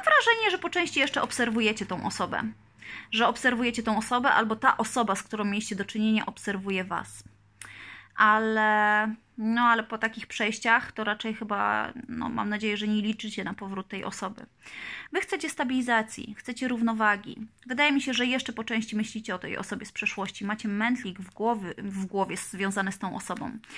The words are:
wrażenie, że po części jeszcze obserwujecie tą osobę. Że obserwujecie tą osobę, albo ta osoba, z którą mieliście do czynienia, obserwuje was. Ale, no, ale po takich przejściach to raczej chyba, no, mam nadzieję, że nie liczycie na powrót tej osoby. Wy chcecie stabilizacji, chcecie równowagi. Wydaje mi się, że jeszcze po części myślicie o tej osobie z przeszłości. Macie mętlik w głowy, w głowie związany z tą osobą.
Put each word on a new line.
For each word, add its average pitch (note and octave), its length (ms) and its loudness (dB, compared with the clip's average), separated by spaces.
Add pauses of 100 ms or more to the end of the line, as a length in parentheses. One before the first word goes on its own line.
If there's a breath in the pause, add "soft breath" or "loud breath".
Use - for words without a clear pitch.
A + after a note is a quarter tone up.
wrażenie, A#4 460 6
że F4+ 80 2
po F4 120 -4
części E4+ 300 0
jeszcze - 220 2
obserwujecie A3 640 2
tą - 200 -4
osobę. - 360 -2 (680 loud breath)
Że A3+ 180 4
obserwujecie A#3+ 540 0
tą A3 160 2
osobę, B3 320 2
albo A3 260 4
ta B3+ 200 4
osoba, A3 400 0
z F#3+ 60 -6
którą G#3+ 220 -4
mieliście G#3 320 -2
do G3 80 -4
czynienia, G#3+ 420 2
obserwuje G3 580 -4
was. - 400 -8 (920 loud breath)
Ale, G#3+ 960 6 (240)
no, A3+ 240 2
ale A#3 200 6
po A3 160 -6
takich A3 280 -4
przejściach A3+ 680 2
to A3 120 -6
raczej A3 300 -2
chyba, G#3 580 0 (160)
no, - 200 -6
mam G#3 200 -2
nadzieję, G#3+ 280 -2
że G#3+ 120 -2
nie G#3+ 140 2
liczycie G#3+ 420 -4
na F#3+ 100 -6
powrót F#3+ 340 -8
tej F#3+ 160 -8
osoby. G3 420 -8 (640 loud breath)
Wy F4+ 80 0
chcecie E4 300 -2
stabilizacji, A#3+ 880 0
chcecie B3+ 300 -6
równowagi. A3 800 0 (200)
Wydaje C#4 260 2
mi C#4 100 4
się, C4 120 -2
że A#3+ 120 2
jeszcze B3+ 260 0
po A3+ 120 -6
części A3 320 -2
myślicie G#3+ 380 -4
o F3+ 40 -4
tej - 200 -6
osobie F#3+ 280 -6
z - 60 -16
przeszłości. G3+ 520 -6
Macie G#3+ 240 -4
mętlik G#3 520 0
w F#3 140 -14
głowy, G#3 440 0
w G3 280 -4
głowie F#3+ 300 -2
związany G3 560 -2
z F#3+ 60 -12
tą F#3 180 -6
osobą. - 420 -6 (200 loud breath)